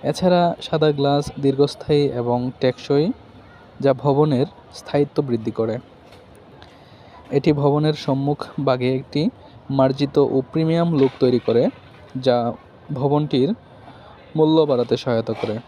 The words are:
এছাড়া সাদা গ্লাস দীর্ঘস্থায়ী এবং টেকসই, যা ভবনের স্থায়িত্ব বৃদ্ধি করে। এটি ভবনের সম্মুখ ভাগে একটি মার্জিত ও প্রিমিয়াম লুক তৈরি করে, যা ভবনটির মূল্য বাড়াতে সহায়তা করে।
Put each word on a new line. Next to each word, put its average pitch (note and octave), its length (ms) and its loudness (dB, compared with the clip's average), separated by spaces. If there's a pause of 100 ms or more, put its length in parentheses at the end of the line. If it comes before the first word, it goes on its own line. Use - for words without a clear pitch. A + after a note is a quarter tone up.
এছাড়া F3 580 2
সাদা D#3 320 0
গ্লাস C#3+ 320 0 (160)
দীর্ঘস্থায়ী C#3 680 0
এবং B2 420 -2 (100)
টেকসই, C#3 460 0 (720)
যা C3+ 120 2
ভবনের C#3 540 2 (280)
স্থায়িত্ব - 480 -2
বৃদ্ধি A#2 280 -4
করে। A2 260 -4 (1500)
এটি C#3+ 220 2
ভবনের D3 420 0
সম্মুখ C#3 440 -2 (260)
ভাগে B2+ 300 0
একটি C3+ 280 -4 (480)
মার্জিত C3+ 480 2
ও C3+ 240 2 (100)
প্রিমিয়াম D#3+ 360 0 (100)
লুক C3+ 200 4
তৈরি B2 200 2
করে, A#2 240 2 (540)
যা A#2+ 360 0 (400)
ভবনটির C#3+ 560 0 (880)
মূল্য D#3 260 4
বাড়াতে B2 340 0
সহায়তা A2+ 360 -2
করে। A2 240 -6 (120)